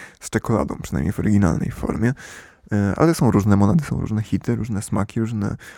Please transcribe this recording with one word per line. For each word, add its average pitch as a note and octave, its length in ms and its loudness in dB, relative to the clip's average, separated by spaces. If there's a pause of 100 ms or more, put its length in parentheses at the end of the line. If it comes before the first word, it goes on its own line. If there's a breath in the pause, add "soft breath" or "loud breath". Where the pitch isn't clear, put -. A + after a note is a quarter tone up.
(200 loud breath)
z - 100 -14
czekoladą, - 540 0
przynajmniej F2 300 -2
w - 60 -8
oryginalnej G2+ 520 2
formie. - 420 -2 (580 loud breath)
E, G2+ 240 2
ale E3 180 4
są C3 180 2
różne G#2 240 4
monady, G2+ 300 4
są - 160 -4
różne G#2+ 200 -2
hity, G#2+ 340 -2
różne A2 260 -4
smaki, G2 380 -4
różne, A2 360 -2 (220 loud breath)